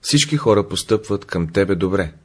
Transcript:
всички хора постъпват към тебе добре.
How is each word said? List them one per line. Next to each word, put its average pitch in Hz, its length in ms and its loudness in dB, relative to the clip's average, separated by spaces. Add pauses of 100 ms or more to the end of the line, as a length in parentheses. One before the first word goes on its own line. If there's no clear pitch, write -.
всички - 360 0
хора 104 320 2
постъпват 101 560 -4
към 82 280 -4
тебе 98 220 2
добре. 92 400 -2 (100)